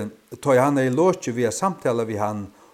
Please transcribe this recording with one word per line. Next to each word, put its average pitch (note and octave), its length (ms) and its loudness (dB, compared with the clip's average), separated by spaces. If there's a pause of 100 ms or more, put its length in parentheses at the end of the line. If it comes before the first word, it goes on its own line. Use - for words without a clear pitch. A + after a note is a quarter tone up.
(400)
tá C#3 160 2
hann C#3 240 4
hevði C3 160 0
lokið D#3+ 400 0
við A#2+ 160 0
at - 80 -10
samtala B2 480 -2
við G#2+ 160 -4
hann G#2 240 -4 (260)